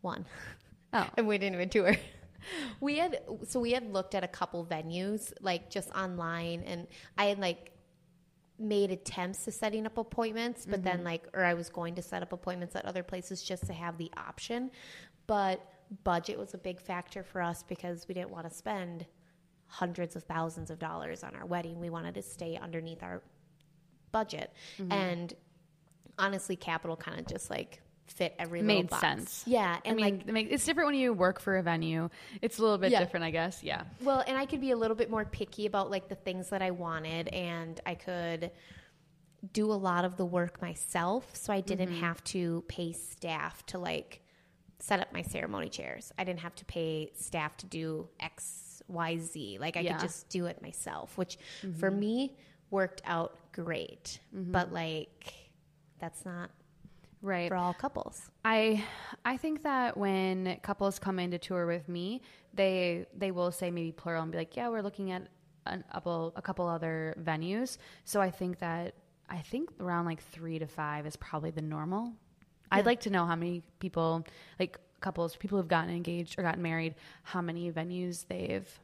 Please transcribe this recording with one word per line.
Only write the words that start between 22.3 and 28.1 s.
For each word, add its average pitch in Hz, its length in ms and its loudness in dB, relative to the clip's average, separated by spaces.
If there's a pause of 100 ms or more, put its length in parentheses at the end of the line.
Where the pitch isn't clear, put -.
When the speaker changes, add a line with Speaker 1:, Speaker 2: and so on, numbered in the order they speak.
Speaker 1:
underneath 165 440 -8
our 180 200 -8 (880)
budget. - 400 -2 (260)
Speaker 2:
Mm-hmm. 190 140 -2
Speaker 1:
And 175 420 0 (840)
honestly, 190 400 2
Capital 165 400 -2
kinda 165 260 -8
just, - 260 -6
like, - 320 -6 (260)
fit - 320 -2